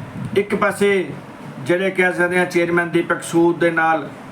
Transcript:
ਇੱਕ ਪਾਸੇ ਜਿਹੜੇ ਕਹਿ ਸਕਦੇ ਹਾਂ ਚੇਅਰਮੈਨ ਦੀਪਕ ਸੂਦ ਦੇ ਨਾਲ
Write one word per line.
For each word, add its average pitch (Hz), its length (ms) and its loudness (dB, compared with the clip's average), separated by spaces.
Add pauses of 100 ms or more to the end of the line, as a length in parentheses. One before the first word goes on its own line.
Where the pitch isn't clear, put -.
(380)
ਇੱਕ 202 180 0
ਪਾਸੇ 202 360 2 (680)
ਜਿਹੜੇ 175 300 0
ਕਹਿ 180 240 2
ਸਕਦੇ 175 260 0
ਹਾਂ 180 60 2
ਚੇਅਰਮੈਨ 170 440 0
ਦੀਪਕ 170 340 0
ਸੂਦ 165 360 2
ਦੇ 170 120 4
ਨਾਲ 160 360 2 (240)